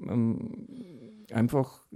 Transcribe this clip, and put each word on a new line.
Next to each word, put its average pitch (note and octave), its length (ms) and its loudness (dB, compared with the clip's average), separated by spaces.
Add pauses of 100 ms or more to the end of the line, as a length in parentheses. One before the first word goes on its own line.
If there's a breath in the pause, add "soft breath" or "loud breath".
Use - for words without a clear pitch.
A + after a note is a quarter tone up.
ähm, - 640 0 (640)
einfach C3 640 2